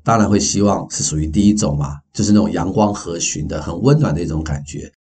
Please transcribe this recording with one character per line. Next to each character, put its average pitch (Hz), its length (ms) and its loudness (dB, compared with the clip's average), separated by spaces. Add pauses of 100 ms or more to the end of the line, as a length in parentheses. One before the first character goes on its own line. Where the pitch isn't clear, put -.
当 113 140 2
然 101 100 4
会 101 100 4
希 - 240 -2
望 92 280 0
是 - 120 -8
属 78 160 -4
于 78 80 -2
第 98 220 2
一 104 60 6
种 80 220 0
嘛， 71 200 -4 (160)
就 110 100 -4
是 101 100 2
那 104 60 6
种 - 140 2
阳 87 200 -2
光 104 220 2
和 85 240 -8
煦 80 280 -6
的、 80 140 -6
很 73 220 -8
温 143 160 6
暖 98 160 0
的 85 80 -2
一 85 40 -4
种 78 160 -2
感 73 220 -6
觉 - 380 -14